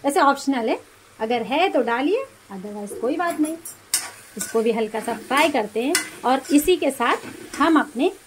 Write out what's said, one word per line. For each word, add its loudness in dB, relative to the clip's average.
वैसे 2
ऑप्शनल 2
है, 0
अगर -2
है 0
तो 2
डालिए, 0
otherwise -10
कोई -2
बात -2
नहीं। 0
इसको -2
भी 2
हल्का -2
सा -6
फ्राई 2
करते -2
हैं 0
और 2
इसी 4
के 0
साथ -2
हम 4
अपने 0